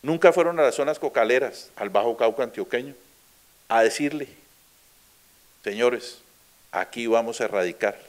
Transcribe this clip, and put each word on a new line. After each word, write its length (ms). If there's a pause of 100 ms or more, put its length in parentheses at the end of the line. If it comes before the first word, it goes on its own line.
Nunca 300
fueron 280
a 20
las 120
zonas 240
cocaleras, 760
al 140
Bajo 300
Cauca 240
antioqueño, 520 (720)
a 140
decirle, 460 (1400)
"Señores, 560 (500)
aquí 380
vamos 320
a 60
erradicar 520 (100)